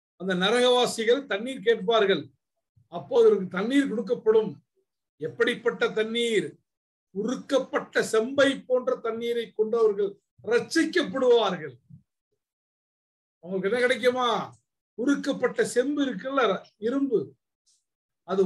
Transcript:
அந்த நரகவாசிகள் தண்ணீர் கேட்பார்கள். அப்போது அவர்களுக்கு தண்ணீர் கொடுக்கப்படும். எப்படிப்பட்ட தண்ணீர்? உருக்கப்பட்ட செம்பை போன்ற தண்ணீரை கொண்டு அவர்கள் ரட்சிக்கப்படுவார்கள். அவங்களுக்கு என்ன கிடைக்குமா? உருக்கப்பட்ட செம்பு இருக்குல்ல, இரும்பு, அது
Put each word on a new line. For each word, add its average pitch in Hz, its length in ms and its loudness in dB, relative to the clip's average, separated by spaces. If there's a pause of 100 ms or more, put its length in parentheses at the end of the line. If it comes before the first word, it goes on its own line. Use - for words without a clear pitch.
(200)
அந்த 185 160 -4
நரகவாசிகள் 233 920 2
தண்ணீர் 214 380 -6
கேட்பார்கள். 202 580 2 (680)
அப்போது 226 320 2
அவர்களுக்கு 190 320 2
தண்ணீர் 247 340 0
கொடுக்கப்படும். 220 600 0 (720)
எப்படிப்பட்ட 240 720 -2
தண்ணீர்? 220 560 0 (680)
உருக்கப்பட்ட 240 920 -2
செம்பை 269 440 2 (120)
போன்ற 254 380 -2
தண்ணீரை 233 480 -4
கொண்டு 220 300 -2
அவர்கள் 202 340 2 (320)
ரட்சிக்கப்படுவார்கள். 233 1300 0 (1700)
அவங்களுக்கு 190 260 -4
என்ன 240 120 0
கிடைக்குமா? 247 480 2 (680)
உருக்கப்பட்ட 254 680 -2
செம்பு 285 340 -2
இருக்குல்ல, 262 400 -2 (380)
இரும்பு, 247 400 0 (1080)
அது 190 180 2